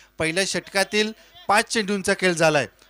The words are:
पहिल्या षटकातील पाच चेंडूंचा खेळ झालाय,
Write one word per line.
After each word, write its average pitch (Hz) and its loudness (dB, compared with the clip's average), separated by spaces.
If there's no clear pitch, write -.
पहिल्या 165 -2
षटकातील 196 -2
पाच 208 2
चेंडूंचा 202 -2
खेळ 185 2
झालाय, 151 2